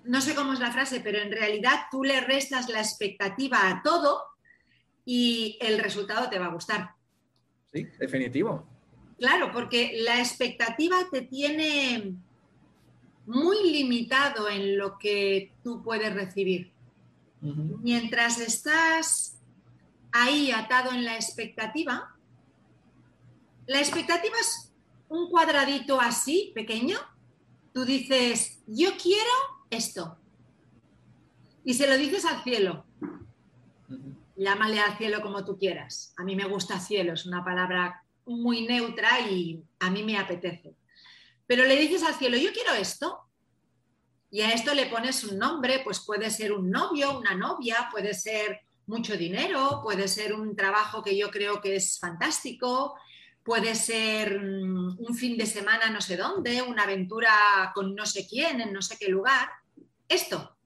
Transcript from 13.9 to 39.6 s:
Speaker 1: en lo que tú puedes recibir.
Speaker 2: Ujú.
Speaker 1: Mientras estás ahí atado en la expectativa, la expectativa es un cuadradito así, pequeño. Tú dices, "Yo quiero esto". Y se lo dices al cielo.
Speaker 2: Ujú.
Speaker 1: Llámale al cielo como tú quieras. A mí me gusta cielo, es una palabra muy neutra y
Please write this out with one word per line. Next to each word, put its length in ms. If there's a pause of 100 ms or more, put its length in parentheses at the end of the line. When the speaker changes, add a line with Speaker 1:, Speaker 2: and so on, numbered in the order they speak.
Speaker 1:
en 280
lo 220
que 540 (100)
tú 180
puedes 320
recibir. 600 (680)
Speaker 2:
Ujú. 400
Speaker 1:
Mientras 580
estás 1000 (720)
ahí 400
atado 400
en 140
la 100
expectativa, 1000 (1500)
la 120
expectativa 600
es 320 (380)
un 200
cuadradito 720
así, 540
pequeño. 420 (760)
Tú 120
dices, 840
"Yo 220 (120)
quiero 300 (380)
esto". 480 (1500)
Y 100
se 140
lo 100
dices 280
al 180
cielo. 420 (1040)
Speaker 2:
Ujú. 260 (200)
Speaker 1:
Llámale 440
al 180
cielo 240
como 240
tú 120
quieras. 600
A 60
mí 120
me 100
gusta 340
cielo, 340
es 120
una 180
palabra 600 (220)
muy 420
neutra 540
y 420 (160)